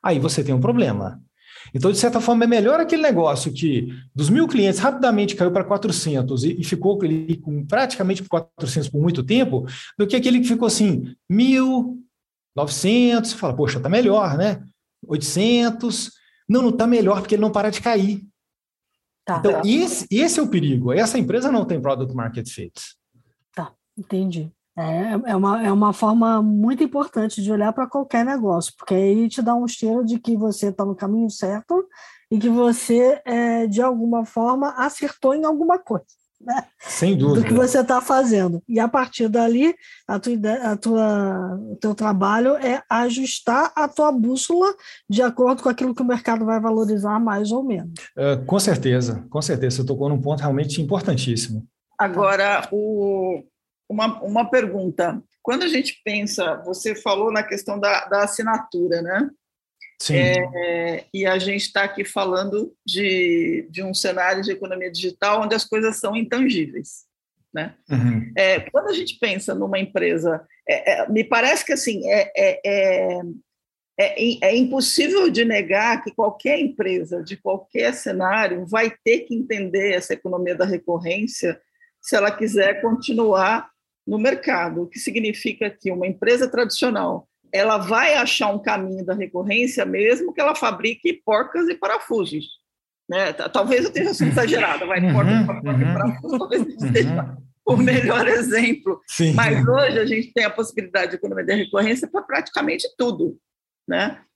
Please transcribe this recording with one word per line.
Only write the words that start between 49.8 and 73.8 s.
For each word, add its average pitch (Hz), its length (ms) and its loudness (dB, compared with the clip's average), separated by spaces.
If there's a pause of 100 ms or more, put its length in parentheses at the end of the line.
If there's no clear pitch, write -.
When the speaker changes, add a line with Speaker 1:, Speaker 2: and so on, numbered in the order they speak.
Speaker 1:
tocou 135 220 -2
num 143 140 0
ponto 143 180 -2
realmente 143 420 -2
importantíssimo. 123 840 -2 (320)
Speaker 3:
Agora, 196 720 2
o, 196 720 -2 (460)
uma, 220 340 -2
uma 226 260 0
pergunta. 190 720 -2 (220)
Quando 277 200 -2
a 359 40 0
gente 277 380 -2
pensa, 202 500 -4 (100)
você 185 300 -6
falou 214 340 0
na 214 140 0
questão 202 340 -8
da, 202 280 0
da 202 180 2
assinatura, 190 800 -2
né? 196 280 -2 (720)
Speaker 1:
Sim. 151 140 -2
Speaker 3:
É, 175 1000 0
e 190 140 -2
a 185 100 2
gente 196 340 -4
tá 202 120 0
aqui 202 200 -6
falando 196 720 -4 (100)
de, 170 840 0
de 170 140 -10
um 190 100 -6
cenário 185 480 -2
de 196 100 -4
economia 185 400 -8
digital 185 520 -2
onde 214 100 0
as 220 100 0
coisas 220 340 -2
são 208 180 -4
intangíveis, 226 880 -2 (500)
né? 156 220 -8 (120)
Speaker 1:
Uhum. 120 480 0
Speaker 3:
É, 190 260 2 (100)
quando - 160 0
a 403 60 -2
gente - 260 -6
pensa 196 340 -4
numa 196 240 -4
empresa, 170 640 -2 (240)
é, - 360 0
é, - 40 -4
me 214 160 0
parece 254 400 2
que, 311 100 -2
assim, 214 360 -4
é, 202 260 2
é, 190 300 2
é, 190 560 0 (800)